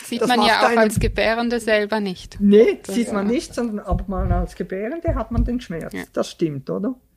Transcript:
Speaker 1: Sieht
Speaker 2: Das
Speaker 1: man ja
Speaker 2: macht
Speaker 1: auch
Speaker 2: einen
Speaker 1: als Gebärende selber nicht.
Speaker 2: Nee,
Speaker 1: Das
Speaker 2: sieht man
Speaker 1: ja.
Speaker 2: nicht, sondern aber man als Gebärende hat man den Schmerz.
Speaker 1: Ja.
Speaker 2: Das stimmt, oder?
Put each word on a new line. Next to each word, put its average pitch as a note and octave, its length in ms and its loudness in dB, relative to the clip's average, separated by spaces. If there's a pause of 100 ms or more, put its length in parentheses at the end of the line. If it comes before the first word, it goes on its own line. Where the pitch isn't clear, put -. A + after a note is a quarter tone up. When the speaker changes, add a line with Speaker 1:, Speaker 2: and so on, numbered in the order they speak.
Speaker 1:
Sieht A#3 160 -6
Speaker 2:
Das A3 60 0
Speaker 1:
man B3 140 2
ja G#3 60 4
Speaker 2:
macht G#3+ 180 4
Speaker 1:
auch - 40 4
Speaker 2:
einen A#3 100 2
Speaker 1:
als A3 200 2
Gebärende A3+ 600 0
selber G#3+ 420 0
nicht. F#3 400 -8
Speaker 2:
Nee, G#3 420 8
Speaker 1:
Das G3 120 -8
Speaker 2:
sieht A#3 180 0
man G3+ 140 0
Speaker 1:
ja. A3+ 60 0
Speaker 2:
nicht, D#4 200 -4
sondern A3+ 260 -4
aber F3+ 280 -2
man F#3+ 240 0
als - 240 0
Gebärende G#3+ 600 -4
hat A#3+ 160 -6
man A#3 140 2
den B3 160 -2
Schmerz. - 320 -10
Speaker 1:
Ja. F#2 180 -8
Speaker 2:
Das - 200 -4
stimmt, D3 380 -4
oder? G3 260 -4 (220)